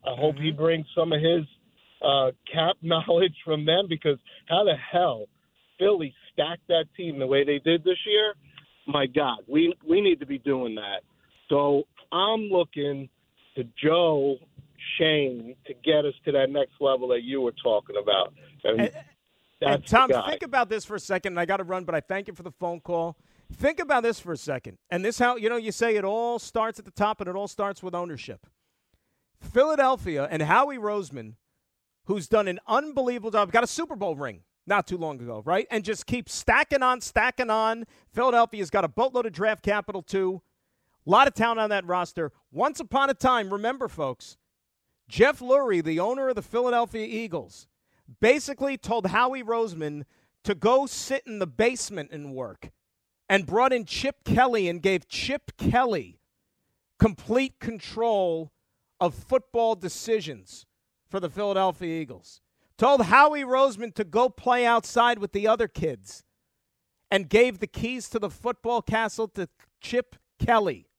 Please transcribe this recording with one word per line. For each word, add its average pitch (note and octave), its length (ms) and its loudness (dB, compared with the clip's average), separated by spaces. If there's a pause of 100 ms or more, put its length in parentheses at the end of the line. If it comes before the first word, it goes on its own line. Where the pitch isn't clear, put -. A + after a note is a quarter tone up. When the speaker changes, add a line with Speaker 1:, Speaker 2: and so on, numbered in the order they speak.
Speaker 1:
I C3 100 -4
hope D3 220 0
he D#3 140 -2
Speaker 2:
Mm-hmm. D3 60 -8
Speaker 1:
brings D#3+ 280 0 (100)
some E3 160 0
of D3+ 80 2
his, E3 260 2 (580)
uh, C3+ 280 2 (200)
cap E3 260 0
<laughs> - 40 -20
knowledge E3+ 640 2
from D3+ 220 -2
them, F3+ 220 2
because D3+ 300 -2 (300)
how F3 160 2
the F3 120 4
hell C3+ 520 -2 (520)
Philly F3+ 340 2 (180)
stacked E3 360 -4
that E3 180 2 (100)
team E3 240 -8
the C3 80 -2
way C#3 160 4
they C#3+ 160 0
did D#3+ 240 2
this F3+ 220 2
year? G#3+ 300 0 (520)
My C#3+ 200 0
God, B2+ 400 -2
we, E3 260 2 (140)
we F3+ 140 4
need F3+ 180 2
to C#3+ 60 -10
be C3+ 140 -6
doing B2+ 360 -2
that. G2+ 260 -8 (480)
So C#3+ 340 4 (280)
I'm G#3 380 0
looking C#3+ 600 -2 (460)
to B2+ 80 -6 (200)
Joe D3+ 540 2 (600)
Schoen C3 580 0 (120)
to C#3+ 60 -12 (100)
get D3+ 220 4
us C#3 100 -2 (100)
to D3+ 60 0
that C3+ 180 2
next C#3 300 -2
level C3+ 300 2
that A#2+ 120 2
you C3 180 -6
were A#2+ 140 -2 (100)
talking G#2 380 0
about. G2 320 0 (300)
And A2+ 180 2
Speaker 2:
And, - 100 0 (680)
Speaker 1:
that's C#3+ 160 2
Speaker 2:
and C#3 100 -6
Tom, B3+ 220 6
Speaker 1:
the - 80 2
guy. - 140 -2
Speaker 2:
think - 120 -6
about B3 280 -2
this G#3+ 140 -6
for G#3 120 -12
a F#3 40 -8
second, F#3 340 -4
and F3 60 -4
I F3 60 0
gotta F#3+ 180 -2
run, F#3 200 -6
but E3+ 100 -6
I E3 60 0
thank F#3+ 280 -8
you F#3+ 60 -14
for E3+ 80 -20
the E3+ 100 -14
phone E3+ 280 -8
call. E3+ 360 -4 (380)
Think D#4 260 0
about C#4+ 220 0
this A3+ 180 -2
for F3 120 -12
a D3+ 60 -6
second. B2+ 420 -10 (100)
And F3+ 160 -4
this A3+ 140 -4
how, B3 160 2
you A3 140 -2
know, A#3+ 80 -2
you A3 140 -6
say A3+ 260 0
it G3 60 -2
all A3+ 360 -2
starts A3+ 400 -4
at G#3+ 60 -20
the F#3+ 60 -20
top G#3 300 -2
and F3+ 80 -8
it F3+ 60 -8
all G3+ 120 -6
starts G3+ 360 -6
with F3+ 100 -10
ownership. E3+ 540 -10 (920)
Philadelphia B3+ 920 0
and D#3 100 -4
Howie B3+ 360 2
Roseman, C#3+ 580 -8 (720)
who's F#3 220 -4
done G#3 200 2
an F3 180 -4
unbelievable B3 640 -2
job, G3+ 200 0
got A#3 120 4
a A#3 40 -4
Super D#4+ 280 -8
Bowl F#3 200 -4
ring A#2+ 260 -10 (240)
not G3 220 0
too F3+ 100 -6
long D#3 240 -6
ago, A2+ 240 -10
right? F#3+ 240 0
And G#3+ 140 -4
just G3+ 240 -8
keeps A#3+ 260 -6
stacking C4+ 480 2
on, B3+ 200 2
stacking A#3+ 480 -2
on. A3 360 0 (260)
Philadelphia's A#3 580 2
got G3+ 140 0
a E3 40 0
boatload B3 380 0
of G#3 80 -6
draft G#3 300 -2
capital, G3+ 380 -2
too. F#3+ 400 -2 (640)
A C#3+ 40 -8
lot B3 180 8
of C4+ 60 0
talent A3+ 260 0
on G#3+ 120 0
that G3 140 -2
roster. F3 460 -4 (200)
Once A#3 280 -2
upon C#4 300 0
a C4+ 60 0
time, A#3 360 0
remember, A#3 360 -4
folks, C#3 500 -8 (680)
Jeff C4+ 320 4
Lurie, B3 440 2
the D#3+ 160 -2
owner C4 300 -2
of B3 60 -2
the G#3 80 -8
Philadelphia A#3 640 -2
Eagles, G#3+ 600 -10 (520)
basically C4+ 580 2
told G#3 300 -2
Howie B3+ 340 2
Roseman E3+ 600 -4 (400)
to G#3 100 -2
go B3 320 4
sit - 400 -6
in G#3+ 140 -10
the F#3 80 -4
basement G3+ 640 -4
and C#3+ 240 -14
work, A#2 340 -12 (580)
and G3 200 0
brought B3 260 2
in A#3 120 -2
Chip - 380 -6
Kelly A#3 460 2
and E3+ 120 -6
gave F#3+ 260 0
Chip - 500 -6
Kelly G3+ 640 0 (800)
complete A#3 600 2
control G3 920 -2 (480)
of F3 160 0
football A#3 580 0
decisions E3+ 920 -6 (420)
for G3 100 -6
the F3 100 -4
Philadelphia F#3 720 -2
Eagles. - 420 -14 (360)
Told B3 280 6
Howie C#4+ 380 6
Roseman B3 520 0
to A3 80 -4
go A3 260 2
play B3 360 0
outside A#3 520 4
with G3+ 160 -8
the G3+ 140 0
other A3 200 2
kids C3+ 560 -8 (840)
and G3 180 0
gave A3+ 320 4
the G#3+ 80 -6
keys B3 420 -6
to A3 100 -6
the G3+ 100 -4
football A#3 520 -4
castle A3 480 -2
to F#3 200 -8 (320)
Chip - 340 -4 (240)
Kelly. G3 480 2 (120)